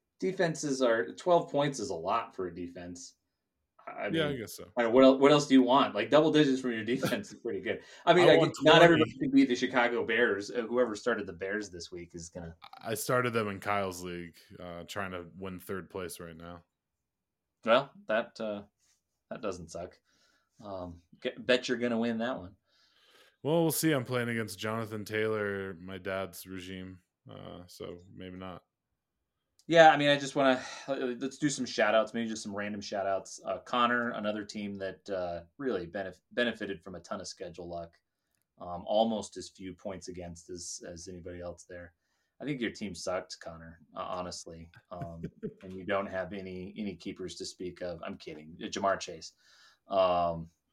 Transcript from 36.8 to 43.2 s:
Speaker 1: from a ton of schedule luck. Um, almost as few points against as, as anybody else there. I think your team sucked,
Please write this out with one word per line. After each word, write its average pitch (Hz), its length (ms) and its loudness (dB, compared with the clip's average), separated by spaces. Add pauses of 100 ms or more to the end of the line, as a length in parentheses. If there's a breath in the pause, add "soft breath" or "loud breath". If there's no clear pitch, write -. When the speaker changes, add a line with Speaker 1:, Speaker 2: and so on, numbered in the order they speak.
Speaker 1:
from 95 140 -14
a 85 60 -12
ton 101 200 -10
of 90 60 -12
schedule 87 420 -12
luck. 85 220 -10 (720)
Um, 90 260 -10
almost 107 500 0
as 92 120 -12
few 92 260 -14
points 92 320 -12
against 87 440 -12
as, 87 380 -12
as 85 200 -14
anybody 87 320 -12
else 87 280 -12
there. 87 240 -16 (480)
I 123 40 -12
think 135 160 -6
your 110 100 -2
team 98 240 -10
sucked, - 460 -6